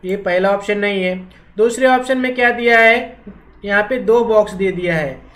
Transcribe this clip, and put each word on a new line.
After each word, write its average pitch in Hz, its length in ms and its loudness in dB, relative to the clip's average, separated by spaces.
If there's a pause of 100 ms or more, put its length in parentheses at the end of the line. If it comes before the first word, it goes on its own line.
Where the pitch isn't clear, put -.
ये 190 120 -4
पहला 185 340 0
option 202 280 -2
नहीं 202 260 -2
है। 185 120 -4 (400)
दूसरे 233 300 0
option 254 320 2
में 254 160 -4
क्या 240 160 2
दिया 233 280 2
है, 226 380 2 (480)
यहाँ 202 180 0
पे 247 160 -4
दो 220 260 2
box 214 280 2
दे 185 200 -2
दिया 175 240 -4
है, 139 200 -6 (200)